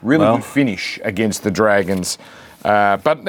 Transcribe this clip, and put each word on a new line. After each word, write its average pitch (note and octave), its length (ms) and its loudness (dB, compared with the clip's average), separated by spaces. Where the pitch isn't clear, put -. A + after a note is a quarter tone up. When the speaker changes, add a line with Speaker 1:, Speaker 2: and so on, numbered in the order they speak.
Speaker 1:
really A2+ 220 2
Speaker 2:
Well. A2 120 4
Speaker 1:
good A2 80 -8
finish - 580 -4
against G#2 400 -2
the G#2+ 80 -2
Dragons. G2 680 0
Uh, G2+ 340 2
but D3+ 300 -2